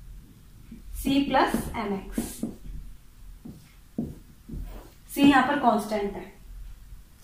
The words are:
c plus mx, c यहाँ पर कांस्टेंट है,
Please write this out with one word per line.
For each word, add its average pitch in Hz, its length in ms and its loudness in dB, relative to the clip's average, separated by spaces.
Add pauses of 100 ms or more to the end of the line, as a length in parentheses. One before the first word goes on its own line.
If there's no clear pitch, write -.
(960)
c 269 180 0 (140)
plus 269 260 4 (220)
mx, 202 340 -4 (3000)
c - 100 -4
यहाँ 277 280 10
पर 277 120 2
कांस्टेंट 208 520 2
है, - 200 -10 (920)